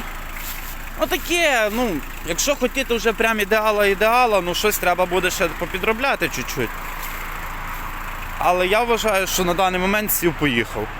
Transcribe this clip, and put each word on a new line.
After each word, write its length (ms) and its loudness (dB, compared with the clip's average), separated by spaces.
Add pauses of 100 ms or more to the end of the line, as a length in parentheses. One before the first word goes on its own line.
(1000)
Отаке, 720 2
ну, 260 0 (280)
якщо 300 0
хотіти 400 0
вже 180 2
прям 260 2
ідеала-ідеала, 1000 4
ну, 140 -2
щось 220 2
треба 280 2
буде 260 2
ще 160 0
попідробляти 840 -2
чуть-чуть. 400 -4 (1700)
Але 300 2
я 160 4
вважаю, 440 2
що 180 0
на 80 2
даний 280 2
момент 300 0
сів, 280 2
поїхав. 480 0 (120)